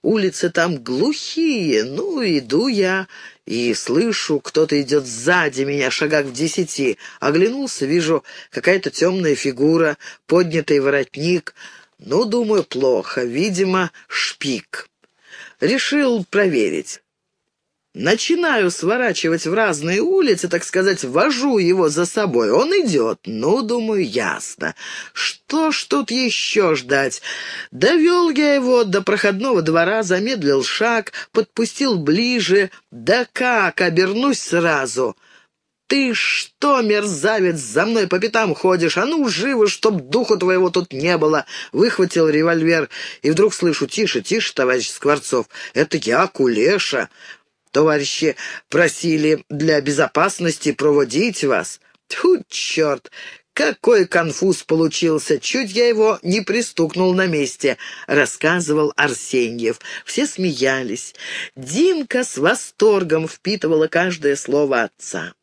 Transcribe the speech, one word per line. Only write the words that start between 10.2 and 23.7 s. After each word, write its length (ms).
поднятый 520
воротник. 760
Ну, 240
думаю, 400
плохо, 600
видимо, 680
шпик. 800
Решил 720
проверить. 720
Начинаю 760
сворачивать 760
в 80
разные 480
улицы, 460
так 160
сказать, 400
вожу 560
его 300
за 180
собой. 420
Он 220
идет. 540
Ну, 360
думаю, 420